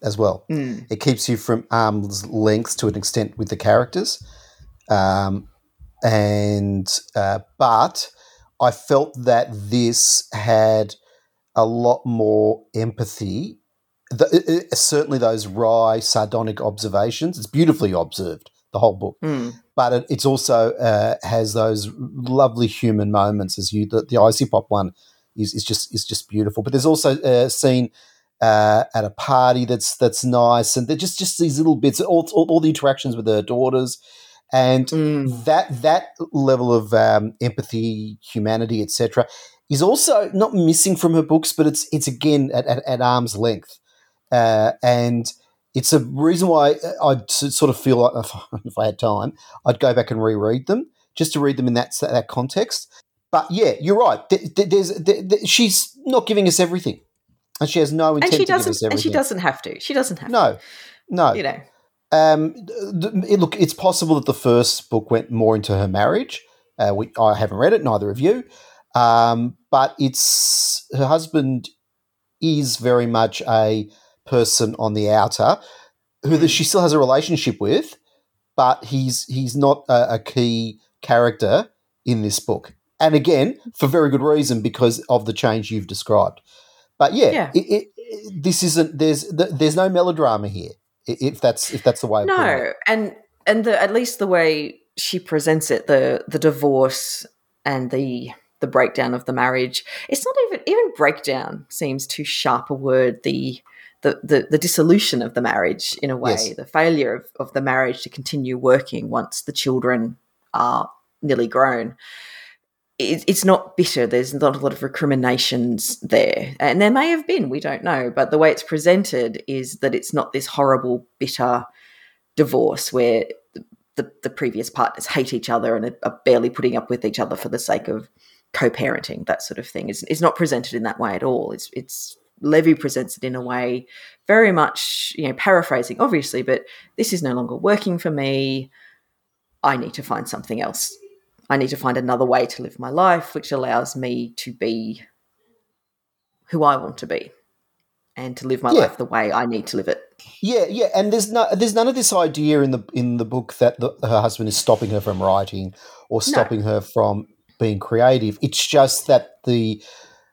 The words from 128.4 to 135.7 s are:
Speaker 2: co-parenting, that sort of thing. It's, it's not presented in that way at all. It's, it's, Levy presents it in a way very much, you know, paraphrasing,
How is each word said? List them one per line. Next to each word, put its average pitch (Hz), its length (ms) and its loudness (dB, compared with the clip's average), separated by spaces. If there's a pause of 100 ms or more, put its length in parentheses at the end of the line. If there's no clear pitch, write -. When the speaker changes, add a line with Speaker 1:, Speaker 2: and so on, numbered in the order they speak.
Speaker 2:
co-parenting, - 760 -2
that - 160 -2
sort - 160 -10
of - 80 -12
thing. - 220 -10
It's, - 140 -10
it's 156 180 -4
not 170 140 4
presented 139 380 -2
in 110 100 -4
that 110 160 -6
way 110 160 -4
at - 80 -6
all. 127 280 -2
It's, - 220 -12
it's, - 440 -14 (260)
Levy 160 300 4
presents - 440 -4
it - 60 -12
in 127 120 -6
a 127 60 -8
way 123 440 -4 (400)
very 214 260 6
much, - 640 -2
you 151 120 -4
know, 131 80 -4
paraphrasing, 139 640 0